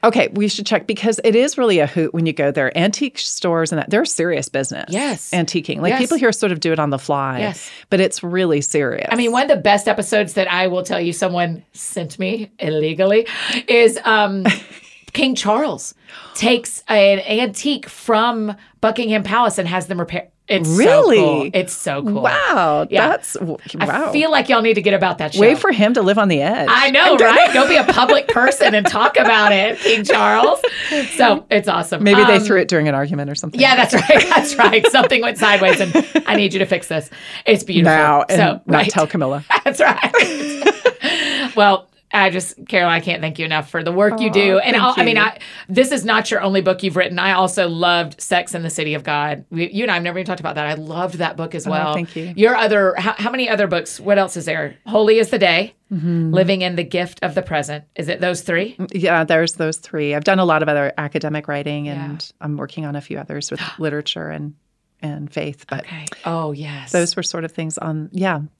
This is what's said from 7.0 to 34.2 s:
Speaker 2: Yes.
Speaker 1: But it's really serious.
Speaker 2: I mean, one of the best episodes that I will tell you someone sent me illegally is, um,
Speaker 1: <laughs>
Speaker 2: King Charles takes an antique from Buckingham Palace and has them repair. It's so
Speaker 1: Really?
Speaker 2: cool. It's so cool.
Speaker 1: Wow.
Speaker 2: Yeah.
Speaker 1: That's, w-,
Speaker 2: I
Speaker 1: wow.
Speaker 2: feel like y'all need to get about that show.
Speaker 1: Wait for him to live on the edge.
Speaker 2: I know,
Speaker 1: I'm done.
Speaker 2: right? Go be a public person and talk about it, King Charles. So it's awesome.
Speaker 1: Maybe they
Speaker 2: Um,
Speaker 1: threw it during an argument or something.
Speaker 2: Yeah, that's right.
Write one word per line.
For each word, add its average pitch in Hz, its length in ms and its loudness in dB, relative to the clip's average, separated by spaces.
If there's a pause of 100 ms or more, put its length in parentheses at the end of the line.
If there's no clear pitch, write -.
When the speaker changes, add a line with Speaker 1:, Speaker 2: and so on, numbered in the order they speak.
Speaker 2:
Yes. - 300 -6 (220)
Speaker 1:
But 190 100 2
it's - 220 -2
really 175 380 0
serious. 139 500 -2
Speaker 2:
I 226 40 2
mean, 240 160 0
one 247 120 0
of 285 60 -4
the 294 120 6
best 202 260 2
episodes 208 460 -2
that 185 180 -2
I 180 160 0
will 180 160 -2
tell 180 160 -4
you 170 140 -2
someone 175 500 -4 (100)
sent - 440 -10
me 202 320 -6 (100)
illegally 165 680 0 (400)
is, 233 360 4
um, 202 460 0
Speaker 1:
<laughs> - 60 2 (580)
Speaker 2:
King 262 220 0
Charles 214 580 -2 (400)
takes 240 560 0
an 202 300 6
antique 247 680 -4
from 220 680 -2 (280)
Buckingham 220 420 0
Palace 214 340 0
and 185 80 -2
has 180 220 -4
them 185 120 -6
repair. 170 280 -6 (220)
It's 180 200 0
so 160 60 2
Speaker 1:
Really? 427 420 6
Speaker 2:
cool. 151 360 2
It's - 200 -2
so 151 300 -6
cool. 208 180 -2
Speaker 1:
Wow. 175 680 0
Speaker 2:
Yeah. 214 220 2
Speaker 1:
That's, - 240 -6
w-, 160 220 -6 (220)
Speaker 2:
I 156 80 0
Speaker 1:
wow. 240 240 -2
Speaker 2:
feel 302 180 0
like 294 200 0
y'all 233 120 4
need 226 120 2
to 208 80 0
get 196 120 2
about 185 260 0
that 151 140 -6
show. 175 60 -2
Speaker 1:
Wait 240 180 6
for 381 140 2
him 220 220 2
to 226 80 2
live 202 180 2
on 202 80 2
the 156 140 2
edge. 196 280 0
Speaker 2:
I 269 220 4
know, 311 220 6
Speaker 1:
I'm 269 40 4
done. 233 160 6
Speaker 2:
right? 330 200 6
Go 277 140 4
be 330 100 4
a 277 80 4
public 262 420 4
person 247 480 2
and 208 100 2
talk 226 320 2
about 214 360 4
it, 202 260 0
King 214 240 0
Charles. 214 560 2 (560)
So 233 340 4
it's 202 200 2
awesome. 170 340 -2
Speaker 1:
Maybe 202 220 8
they 220 100 6
Speaker 2:
Um, 202 80 4
Speaker 1:
threw 208 160 2
it - 80 0
during 156 220 2
an 143 40 0
argument 143 380 -2
or 147 40 -8
something. 160 240 -8
Speaker 2:
Yeah, 262 180 6
that's 247 160 2
right. 294 360 4